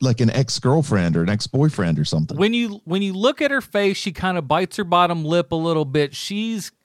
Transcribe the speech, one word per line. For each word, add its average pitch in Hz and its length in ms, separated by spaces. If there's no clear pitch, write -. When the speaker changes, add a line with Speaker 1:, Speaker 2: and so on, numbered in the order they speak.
Speaker 1:
like 127 220
an 113 80
ex-girlfriend 127 840
or 82 80
an 87 60
ex-boyfriend 104 720
or 76 80
something. 78 320
Speaker 2:
When 214 160
you, 226 320
when 185 160
you 196 100
look 233 300
at 285 80
her 269 100
face, 202 380
she 190 140
kinda 180 280
bites 160 380
her 214 60
bottom 175 420
lip 170 260
a 165 40
little 160 280
bit. 143 320
She's, 214 560